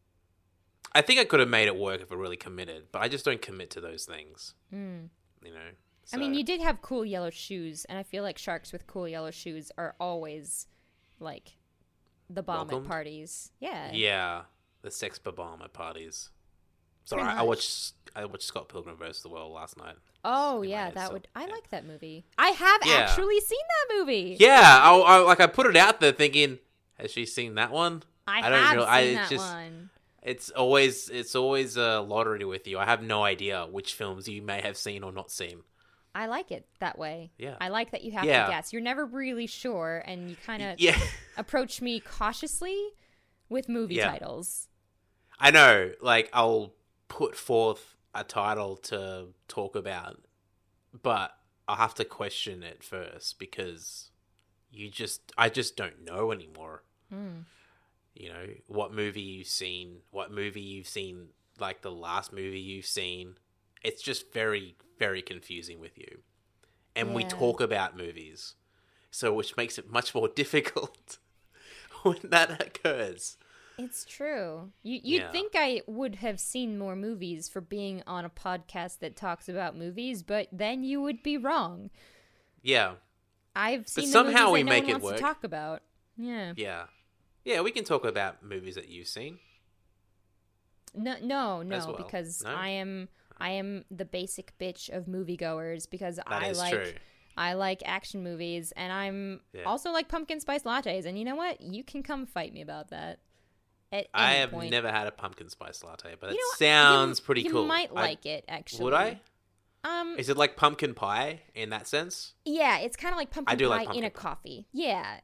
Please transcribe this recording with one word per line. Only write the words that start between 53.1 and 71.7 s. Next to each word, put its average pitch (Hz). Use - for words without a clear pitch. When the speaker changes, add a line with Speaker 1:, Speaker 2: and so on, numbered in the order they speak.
Speaker 1:
because 90
you 104
just, -
I 117
just 117
don't -
know 101
anymore. 80
Speaker 2:
Mm. 180
Speaker 1:
You 90
know, 87
what 104
movie 104
you've 95
seen, 90
what 95
movie 104
you've 98
seen, 90
like, 95
the 95
last 87
movie 95
you've 95
seen. 90
It's 110
just -
very, 104
very 98
confusing 85
with 82
you. -
And 117
we 117
Speaker 2:
Yeah. -
Speaker 1:
talk 120
about 95
movies, 80
so 113
which 107
makes 117
it 101
much 120
more 113
<laughs> -
difficult -